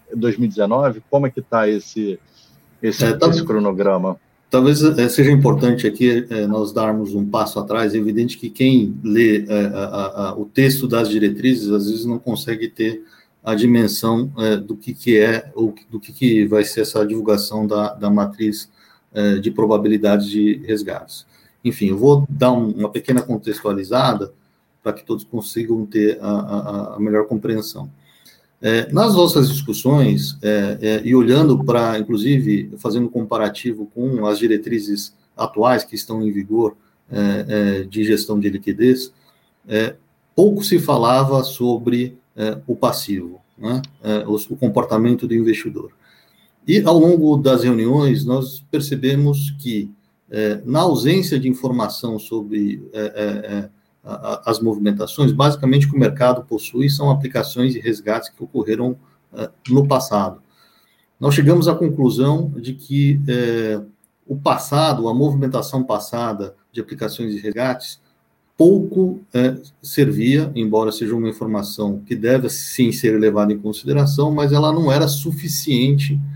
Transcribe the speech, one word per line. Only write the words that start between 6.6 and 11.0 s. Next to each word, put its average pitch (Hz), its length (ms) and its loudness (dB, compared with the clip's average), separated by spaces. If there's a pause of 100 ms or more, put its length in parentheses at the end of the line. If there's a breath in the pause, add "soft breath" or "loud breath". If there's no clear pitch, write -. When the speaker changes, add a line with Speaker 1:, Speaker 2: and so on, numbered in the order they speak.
Speaker 2:
darmos 107 420 -2
um 101 140 -2
passo 107 320 -4
atrás. 107 340 -2
É 110 40 -2
evidente 110 400 -2
que 113 120 -10
quem 127 540 2
lê, 107 440 4
é, 104 200 0
a, 98 160 -6
a, 98 460 -6
a, 101 60 -10
o 104 100 -8
texto 135 420 2
das 113 200 0